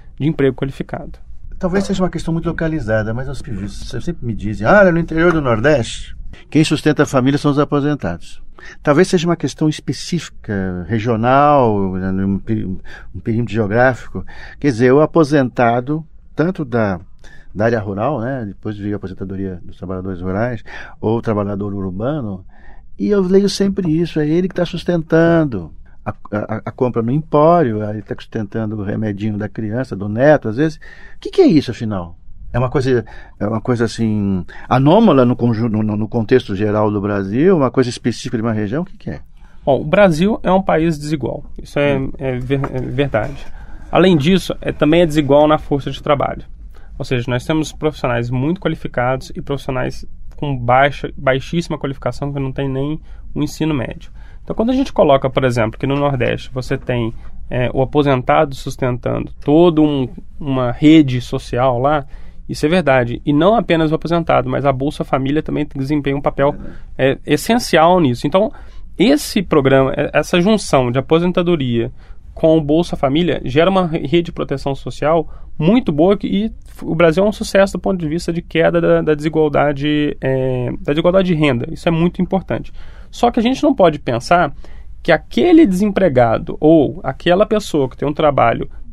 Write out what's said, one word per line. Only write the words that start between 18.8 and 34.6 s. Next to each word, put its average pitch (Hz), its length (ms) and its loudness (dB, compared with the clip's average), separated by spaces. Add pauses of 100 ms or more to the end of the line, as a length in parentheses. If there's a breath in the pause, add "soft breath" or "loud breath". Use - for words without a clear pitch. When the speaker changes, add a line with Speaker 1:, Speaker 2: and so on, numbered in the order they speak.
Speaker 2:
a 101 40 -4
aposentadoria 95 640 -8
dos 92 140 -14
trabalhadores 92 440 -8
rurais, 104 420 -4 (360 loud breath)
ou 113 180 0
o 113 40 -2
trabalhador 101 520 -2
urbano, 101 720 -6 (540 soft breath)
e 202 100 0
eu 202 120 4
leio 190 280 4
sempre 190 500 0
isso, 165 200 -2
é 151 80 0
ele 175 200 2
que 180 80 -8
tá 175 100 0
sustentando, 160 1080 0 (320 soft breath)
a, 104 80 -6 (180)
a, 107 340 -4
a 117 60 -6
compra 120 300 0
no 117 100 -2
empório, 151 720 4
aí 104 160 -6
tá 117 160 -8
sustentando 110 640 -6
o 101 40 -6
remedinho 107 540 -2
da 104 120 -4
criança, 113 460 -6
do 101 140 -6
neto, 127 400 4
às 107 80 -4
vezes. 156 200 -2
O - 420 -16
que 415 100 -12
que 392 120 2
é 339 60 8
isso, 160 240 4
afinal? 98 440 -6 (380)
É 120 60 0
uma 127 100 0
coisa, 127 360 2 (340 loud breath)
é 101 80 -2
uma 110 140 -4
coisa, 120 240 0
assim, 104 600 0 (220 loud breath)